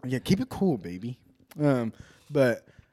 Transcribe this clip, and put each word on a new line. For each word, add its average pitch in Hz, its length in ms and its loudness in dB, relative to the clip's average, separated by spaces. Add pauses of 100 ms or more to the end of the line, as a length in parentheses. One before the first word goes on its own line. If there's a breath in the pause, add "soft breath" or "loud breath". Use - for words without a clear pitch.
Yeah, 127 140 -4
keep 196 200 2
it 254 100 -4
cool, 175 280 0
baby. 92 420 -10 (420)
Um, 127 320 2 (380 soft breath)
but 131 340 2 (280 soft breath)